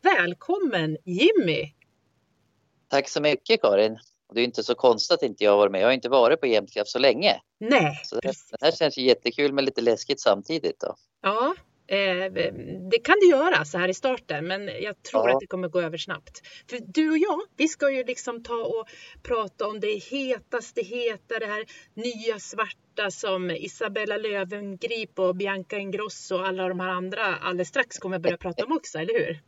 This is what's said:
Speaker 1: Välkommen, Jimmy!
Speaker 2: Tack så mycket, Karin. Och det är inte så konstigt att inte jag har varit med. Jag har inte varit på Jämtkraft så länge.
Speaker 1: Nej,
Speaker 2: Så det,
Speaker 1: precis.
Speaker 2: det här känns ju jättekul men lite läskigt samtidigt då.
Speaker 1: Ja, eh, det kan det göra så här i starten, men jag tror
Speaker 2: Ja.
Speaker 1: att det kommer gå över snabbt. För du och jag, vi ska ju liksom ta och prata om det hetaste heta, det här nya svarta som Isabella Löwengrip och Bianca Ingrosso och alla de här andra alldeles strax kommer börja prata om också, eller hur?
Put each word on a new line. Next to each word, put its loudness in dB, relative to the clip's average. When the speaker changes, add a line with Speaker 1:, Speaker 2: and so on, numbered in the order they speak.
Speaker 1:
Välkommen, 2
Jimmy! 2
Speaker 2:
Tack 0
så -4
mycket, 2
Karin. 4
Och -20
det 0
är 4
inte -4
så -2
konstigt 4
att 0
inte -2
jag 6
har 8
varit 6
med. -2
Jag 4
har 4
inte -2
varit 4
på 0
Jämtkraft 0
så -4
länge. 4
Speaker 1:
Nej, 2
Speaker 2:
Så -12
det, -2
Speaker 1:
precis. -8
Speaker 2:
det -8
här 6
känns 0
ju -4
jättekul 2
men 2
lite -2
läskigt 0
samtidigt 0
då. -6
Speaker 1:
Ja, 0
eh, -2
det 4
kan 6
det 10
göra 4
så -6
här 0
i -2
starten, -4
men -6
jag -10
tror 0
Speaker 2:
Ja. 6
Speaker 1:
att 0
det -14
kommer -6
gå 0
över -6
snabbt. -12
För -8
du 0
och 2
jag, 0
vi 2
ska 0
ju -2
liksom -8
ta -6
och -4
prata -4
om -8
det -2
hetaste -6
heta, -6
det -6
här -6
nya -6
svarta -6
som -4
Isabella -4
Löwengrip -6
och 2
Bianca -6
Ingrosso -6
och -2
alla -2
de -4
här -4
andra -2
alldeles -4
strax -4
kommer -6
börja 0
prata -6
om -4
också, -6
eller -4
hur? -2